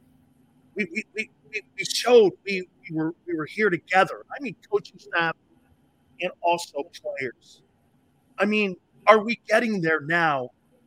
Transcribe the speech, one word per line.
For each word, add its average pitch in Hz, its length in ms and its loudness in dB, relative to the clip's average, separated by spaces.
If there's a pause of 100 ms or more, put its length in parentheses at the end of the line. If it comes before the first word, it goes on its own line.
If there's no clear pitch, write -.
(760)
we, 202 180 -4
we, - 120 -8 (100)
we, 214 160 -8 (200)
we, - 120 -10 (140)
we 190 80 -8
showed 226 480 4 (120)
we, 190 220 -6 (220)
we 156 80 -8
were, 160 180 -4 (120)
we 175 100 -6
were 156 100 -6
here 214 220 -2
together. 170 560 -2 (100)
I 262 60 -14
mean, 226 160 -10 (140)
coaching - 280 -4
staff - 380 -4 (840)
and 175 200 -6
also 170 440 -4 (180)
players. - 600 -12 (760)
I 190 80 2
mean, 208 300 0 (300)
are 214 160 8
we 226 260 -4
getting 220 320 2
there 160 200 0
now 147 500 0 (360)